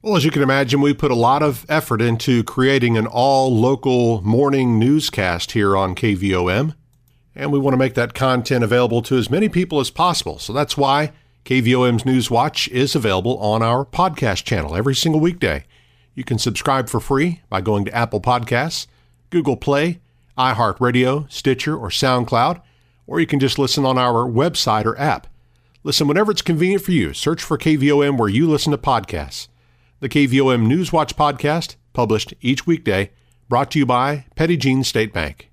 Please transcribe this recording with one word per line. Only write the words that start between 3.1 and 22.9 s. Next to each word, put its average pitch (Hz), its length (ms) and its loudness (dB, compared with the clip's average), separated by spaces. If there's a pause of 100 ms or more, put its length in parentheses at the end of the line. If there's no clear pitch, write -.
morning 127 580 2
newscast 110 760 0
here 101 240 2
on 95 180 -2
K 107 200 0
V 95 200 -2
O 90 120 0
M, 127 260 0 (600)
and 143 200 -6
we 139 60 2
want 135 140 0
to 127 60 2
make 131 140 0
that 120 200 -2
content 127 520 0
available 117 380 2
to - 120 -2
as 120 140 0
many 185 180 0
people 175 320 -2
as 131 100 -2
possible. 165 500 -2
So - 120 -10
that's 139 240 -2
why 143 380 0 (320)
K 131 160 2
V 120 120 2
O 127 100 2
M's 120 220 0
News 131 240 0
Watch - 380 0
is 127 280 -2
available 110 420 0
on 107 260 0
our 120 220 0
podcast 143 580 -2
channel 80 320 -4
every 123 200 0
single 151 260 0
weekday. 165 420 -2 (500)
You 131 120 -10
can 117 120 -2
subscribe 127 520 -2
for 117 100 -2
free 156 500 -2
by 95 120 -2
going 101 240 0
to 98 100 -10
Apple 117 240 -2
Podcasts, 123 680 -2 (420)
Google 160 260 0
Play, 156 460 -2 (360)
iHeartRadio, 127 920 0
Stitcher, 139 440 -2
or 120 120 -8
SoundCloud, 127 720 0 (460)